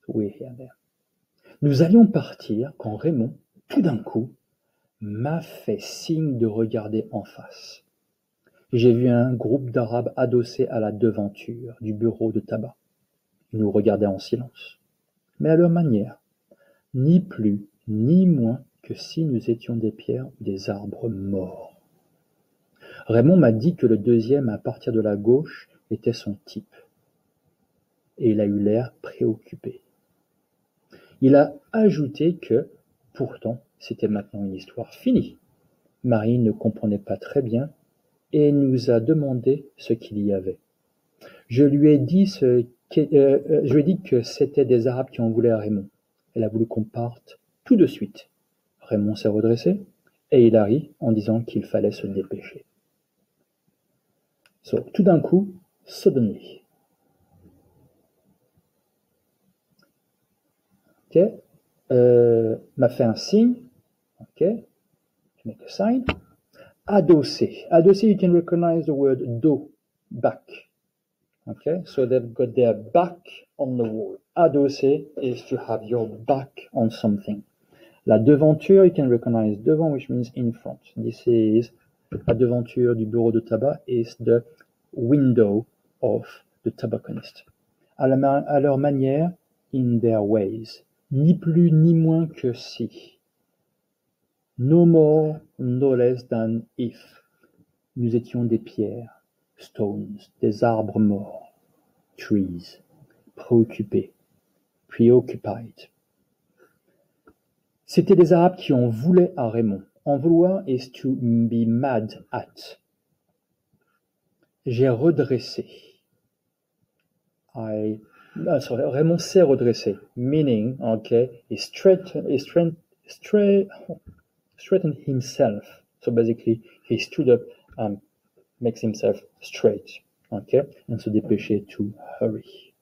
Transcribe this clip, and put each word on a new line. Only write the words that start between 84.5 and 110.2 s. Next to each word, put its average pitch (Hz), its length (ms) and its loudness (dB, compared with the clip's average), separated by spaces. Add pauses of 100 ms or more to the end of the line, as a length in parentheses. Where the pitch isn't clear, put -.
window 120 720 2 (360)
of 107 240 -2 (380)
the 113 120 -6
tobacconist. - 680 -10 (520)
À 135 100 0
la 135 80 2
ma-, 139 320 0
à 147 120 0
leur 139 180 0
manière, 139 540 0 (420)
in 123 260 0
their 113 240 2
ways. 107 600 -2 (280)
Ni 147 240 4
plus 165 360 2
ni 160 220 4
moins 160 340 2
que 131 260 -6
si. - 640 -12 (1400)
No 156 280 4
more, 156 540 4 (200)
no 127 360 0
less 123 320 0
than 113 340 -2 (160)
if. - 460 -10 (720)
Nous 120 200 -2
étions 120 280 -2
des 113 140 0
pierres, 110 640 -8 (360)
stones, 104 600 -8 (240)
des 110 220 -2
arbres 110 360 -2
morts, 101 540 -2 (640)
trees, 92 640 -6 (540)
préoccupés, 113 800 -2 (720)
preoccupied. 117 1040 0 (2000)
C'étaient - 300 2
des 175 180 6
Arabes 180 220 4
qui - 180 -4
en 123 140 2
voulaient 175 500 2
à 127 100 -4
Raymond. 107 360 -4 (220)
En 143 120 0
vouloir 170 500 2